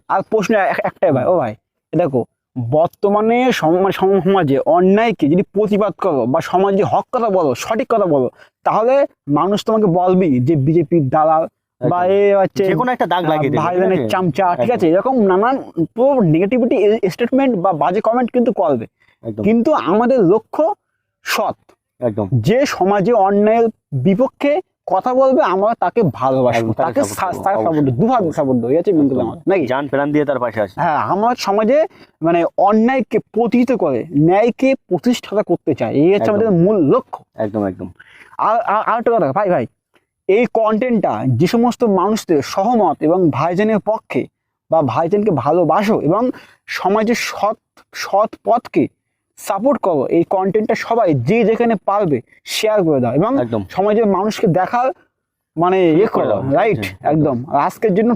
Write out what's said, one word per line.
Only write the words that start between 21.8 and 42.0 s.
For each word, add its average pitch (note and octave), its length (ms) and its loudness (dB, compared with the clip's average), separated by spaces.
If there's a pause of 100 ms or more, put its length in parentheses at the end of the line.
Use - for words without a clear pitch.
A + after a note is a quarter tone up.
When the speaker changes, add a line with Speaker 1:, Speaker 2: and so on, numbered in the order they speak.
Speaker 2:
একদম। A2 340 -2
Speaker 1:
যে G3 320 2
সমাজে G3+ 460 0
অন্যায়ের G#3 560 2 (240)
বিপক্ষে A#3 680 0 (260)
কথা F#3+ 280 -2
বলবে, C4+ 280 4
আমরা G3+ 380 0
তাকে - 220 0 (100)
ভালোবাসবো, B2+ 460 0
Speaker 2:
একদম, A2+ 140 -2
তাকে D3 200 -2
Speaker 1:
তাকে - 80 -2
Speaker 2:
সাপোর্ট - 200 -4
Speaker 1:
সা-, F#3 120 -4
Speaker 2:
করবো, - 120 -8
Speaker 1:
তাকে G3 100 0
সাপোর্ট F3 240 0
Speaker 2:
অবশ্যই। C3+ 140 2
Speaker 1:
দেবো, A#2 80 -2
দুভাগ A3 320 0
সাপোর্ট C3+ 260 0
দেবো, A#2 100 -2
এই C#3 80 2
হচ্ছে F3 160 0
মেন D3+ 140 2
কথা C3 80 0
Speaker 2:
একদম। B2 120 -2
Speaker 1:
আমার, A2+ 200 -10
নাকি? E3+ 200 0
Speaker 2:
জান C3+ 220 -4
প্রাণ C#3+ 240 -2
দিয়ে D3 120 2
তার C3+ 140 -2
পাশে A2+ 220 -4
আছি। G2 160 -4
Speaker 1:
হ্যাঁ, D3+ 200 0
আমার F#3 420 -2
সমাজে A3 480 0 (360)
মানে E4+ 220 2 (140)
অন্যায়কে A3 600 2
প্রতিহিত A#3+ 540 0
করে D#3 320 -2 (120)
ন্যায়কে G#3+ 580 2 (140)
প্রতিষ্ঠাতা G3+ 540 -2
করতে E3 320 -2
চাই, A2+ 200 -4
এই C#3+ 100 2
হচ্ছে G3+ 260 2
Speaker 2:
একদম। - 20 2
Speaker 1:
আমাদের A3 180 0
মূল F#3 260 2
লক্ষ্য। - 480 0 (100)
Speaker 2:
একদম, G#2+ 300 -4
একদম। F#2+ 240 -8 (500)
Speaker 1:
আর, D#3+ 220 0
আর, G#3 260 -2
আর A3 120 -2
একটা A#3 120 -2
কথা F3 220 0
ভাই, G3 180 0
ভাই, C#3 160 0 (640)
এই A3 260 2
কনটেন্টটা G#3+ 720 -2
যে C3 200 2
সমস্ত A#3 380 0
মানুষদের F#3+ 580 0